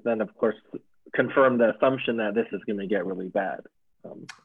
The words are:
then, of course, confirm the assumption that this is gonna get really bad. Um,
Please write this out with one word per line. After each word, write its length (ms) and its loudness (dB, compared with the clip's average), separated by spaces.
then, 180 0
of 160 -6
course, 180 0
confirm 440 4
the 180 4
assumption 400 0
that 180 -2
this 180 0
is 140 -6
gonna 200 -4
get 180 0
really 240 -6
bad. 320 -2
Um, 200 -16